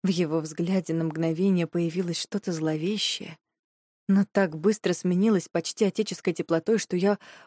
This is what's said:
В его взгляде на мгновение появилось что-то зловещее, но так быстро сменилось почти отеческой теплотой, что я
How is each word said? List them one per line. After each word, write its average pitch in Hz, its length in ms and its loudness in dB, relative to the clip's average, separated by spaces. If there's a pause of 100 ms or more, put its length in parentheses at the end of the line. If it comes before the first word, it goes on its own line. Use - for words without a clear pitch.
В 185 60 0
его 165 320 0
взгляде 170 520 -2
на 165 120 0
мгновение 165 640 0
появилось 170 500 -2
что-то - 320 -6
зловещее, 160 880 -4 (680)
но 196 240 6
так 165 260 2
быстро 185 340 0
сменилось 185 560 2
почти - 360 -2
отеческой 190 480 -2
теплотой, 165 460 0
что - 180 -4
я 196 220 2 (280)